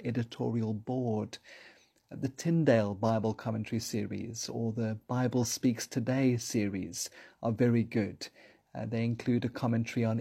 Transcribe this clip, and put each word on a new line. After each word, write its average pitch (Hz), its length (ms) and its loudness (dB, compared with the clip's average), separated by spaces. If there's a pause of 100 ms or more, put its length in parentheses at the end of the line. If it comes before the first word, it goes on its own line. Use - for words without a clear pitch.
editorial 117 720 -2
board. 113 640 -4 (720)
The - 200 -4
Tyndale 139 640 4
Bible 110 380 2
Commentary 110 460 -4
series 110 680 -6
or 117 240 -2
the 110 340 -2
Bible 123 380 2
Speaks - 420 0
Today 127 500 2
series 98 760 -2 (340)
are 117 80 2
very 117 320 4
good. 101 420 -2 (500)
Uh, 117 100 -6
they 113 180 -2
include 120 400 2
a 120 40 0
commentary 117 560 0
on 113 160 2